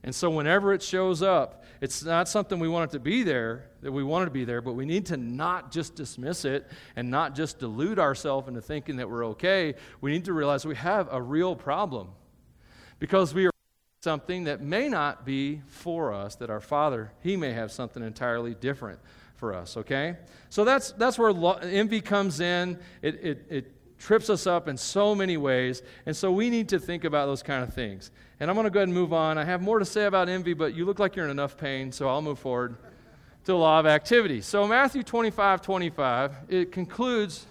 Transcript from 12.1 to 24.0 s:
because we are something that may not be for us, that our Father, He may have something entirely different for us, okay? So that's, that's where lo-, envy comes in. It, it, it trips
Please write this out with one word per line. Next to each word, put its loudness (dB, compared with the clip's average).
because 2
we 4
are 4
something -4
that -4
may -2
not -2
be -4
for -4
us, -8
that -8
our -6
Father, 0
He -2
may -4
have -6
something -10
entirely -4
different -6
for -6
us, -10
okay? -4
So 2
that's, 4
that's 0
where 6
lo-, 4
envy 0
comes 0
in. 0
It, -2
it, -4
it -6
trips 2